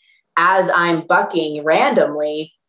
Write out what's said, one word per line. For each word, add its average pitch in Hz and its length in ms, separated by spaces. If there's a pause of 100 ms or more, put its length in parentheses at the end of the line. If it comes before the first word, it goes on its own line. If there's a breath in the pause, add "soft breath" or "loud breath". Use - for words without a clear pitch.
(360 soft breath)
as 180 380
I'm 170 280
bucking 160 600
randomly, 156 880 (160)